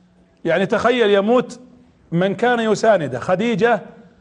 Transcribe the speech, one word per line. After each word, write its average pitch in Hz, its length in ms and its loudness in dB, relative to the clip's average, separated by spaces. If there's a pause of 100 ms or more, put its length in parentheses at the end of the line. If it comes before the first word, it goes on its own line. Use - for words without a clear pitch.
(460)
يعني 170 200 0
تخيل 226 440 0
يموت 220 500 0 (520)
من 185 240 0
كان 233 240 0
يسانده. 196 600 0
خديجة 214 640 0 (400)